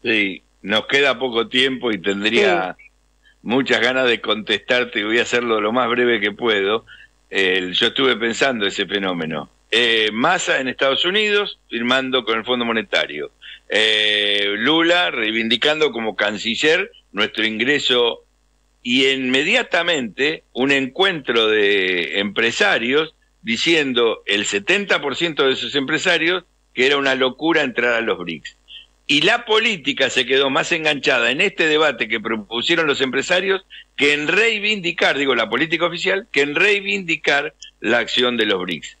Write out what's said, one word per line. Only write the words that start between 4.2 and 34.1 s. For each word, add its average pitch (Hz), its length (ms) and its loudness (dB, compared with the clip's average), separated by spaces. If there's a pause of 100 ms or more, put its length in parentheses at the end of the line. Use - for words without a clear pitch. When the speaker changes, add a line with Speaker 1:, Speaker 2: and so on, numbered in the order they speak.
Speaker 1:
contestarte 110 800 -2
y 104 40 -4
voy 110 160 0
a 113 40 2
hacerlo 117 380 0
lo 104 100 0
más 120 180 0
breve 120 300 2
que 101 120 0
puedo. 107 540 0 (440)
El, 92 440 0
yo - 140 2
estuve 131 280 2
pensando 117 500 -2
ese 98 200 -2
fenómeno. 85 640 -4 (220)
Eh, 113 400 2
Massa 160 480 0
en 131 80 -4
Estados 135 380 0
Unidos 202 540 -2 (100)
firmando 127 560 0
con 113 120 0
el 107 80 -6
Fondo 123 200 -2
Monetario. 80 680 -2 (380)
Eh, 104 880 2
Lula 165 520 2
reivindicando 120 840 0
como 113 240 -4
canciller 113 760 0 (200)
nuestro 107 340 -2
ingreso 120 800 0 (600)
y 127 260 2
inmediatamente 147 1300 0 (100)
un 131 180 0
encuentro 135 760 0
de 95 720 2
empresarios 120 960 0 (260)
diciendo 120 840 0
el 101 200 0
setenta 175 560 0
por 139 140 -4
ciento 151 320 0
de 131 60 2
esos 120 220 -6
empresarios 165 680 0 (300)
que 123 120 2
era 143 120 4
una 135 180 2
locura 147 480 0
entrar 120 300 0
a 113 80 0
los 101 180 -2
brics. 85 380 -10 (500)
Y 147 140 2
la 226 240 2
política 165 640 0
se 127 160 0
quedó 135 240 2
más 151 220 0
enganchada 143 600 0
en 147 100 -2
este 185 260 0
debate 151 400 2
que 110 140 -2
propusieron 117 640 -2
los 131 140 0
empresarios 180 640 0 (320)
que 147 160 4